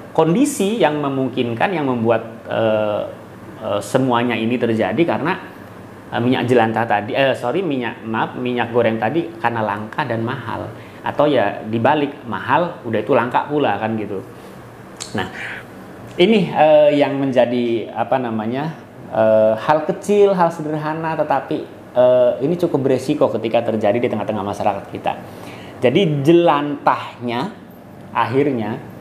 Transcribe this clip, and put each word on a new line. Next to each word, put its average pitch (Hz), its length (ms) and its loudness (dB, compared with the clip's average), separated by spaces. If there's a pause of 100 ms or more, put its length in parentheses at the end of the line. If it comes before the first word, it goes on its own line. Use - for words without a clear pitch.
(140)
kondisi 202 680 2
yang 151 200 2
memungkinkan, 131 720 -2
yang 151 120 -2
membuat, 113 400 2 (240)
eh, 107 520 0 (600)
eh, 101 200 -2
semuanya 123 520 2
ini 113 240 0
terjadi 113 480 0
karena, 143 320 -2 (720)
eh, 117 80 -6
minyak 120 320 0
jelantah 113 400 4
tadi, 104 240 0
eh, 131 240 2
sorry, 131 240 -2
minyak, 131 400 -4
maaf, 113 320 -4
minyak 123 400 -4
goreng 113 240 2
tadi 139 400 -2
karena 117 240 -2
langka 107 400 -4
dan 113 240 -2
mahal. 107 400 -8 (400)
Atau 143 240 2
ya 110 320 0
dibalik, 127 640 0
mahal, 123 560 -2
udah 113 160 -4
itu 139 160 0
langka 127 320 0
pula 139 320 0
kan 110 160 -2
gitu. 101 320 -6 (880)
Nah, 92 160 -4 (880)
ini, 190 320 4
eh, 151 480 6
yang 139 240 2
menjadi, 120 720 0
apa 117 240 -2
namanya, 120 560 -4 (400)
eh, 110 400 6
hal 151 320 2
kecil, 202 480 4
hal 175 160 4
sederhana, 156 640 -4
tetapi, 147 440 0 (360)
eh, 123 380 6 (100)
ini 165 160 0
cukup 143 320 0
beresiko 135 480 2
ketika 117 240 0
terjadi 110 400 0
di 123 80 0
tengah-tengah 107 320 -2
masyarakat 101 480 -2
kita. - 240 -6 (640)
Jadi 143 500 2
jelantahnya, 143 1300 2 (560)
akhirnya 120 680 0 (220)